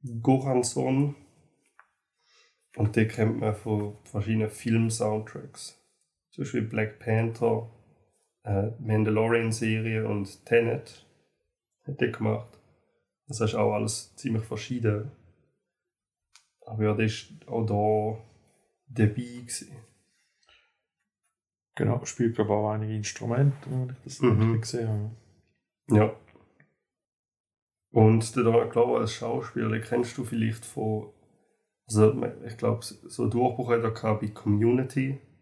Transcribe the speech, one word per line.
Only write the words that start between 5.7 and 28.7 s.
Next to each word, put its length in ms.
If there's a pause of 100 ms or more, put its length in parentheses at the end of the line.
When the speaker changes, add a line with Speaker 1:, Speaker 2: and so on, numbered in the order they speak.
Speaker 1:
Zum 120
Beispiel 200
Black 360
Panther, 720 (720)
äh, 260 (100)
Mandalorian-Serie 1300
und 380
Tenet 600 (800)
hat 140
der 120
gemacht. 480 (680)
Das 140
ist 140
auch 180
alles 420
ziemlich 280
verschieden. 680 (1500)
Aber 180
ja, 100
der 120
ist 260 (160)
auch 180
da 520 (680)
dabei 280
gewesen. 600 (2000)
Speaker 2:
Genau, 300
spielt, 300
glaub 120
ich, 60
auch 160
einige 260
Instrumente, 600 (140)
wenn 200
ich 140
das 180
Speaker 1:
Mhm. 180
Speaker 2:
richtig 220
gesehen 280
habe. 220 (840)
Speaker 1:
Ja. 180 (1800)
Und 440
der 80
Donald 280